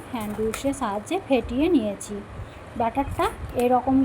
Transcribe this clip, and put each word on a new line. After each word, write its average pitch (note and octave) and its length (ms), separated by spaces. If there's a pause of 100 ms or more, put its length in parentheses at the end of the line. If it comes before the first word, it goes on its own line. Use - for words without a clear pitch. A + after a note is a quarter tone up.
হ্যান্ড G#3 320
উইক্সের A3 380
সাহায্যে G#3+ 380 (100)
ফেটিয়ে B3 440
নিয়েছি। G#3 460 (600)
ব্যাটারটা C4+ 500 (300)
এরকম B3 500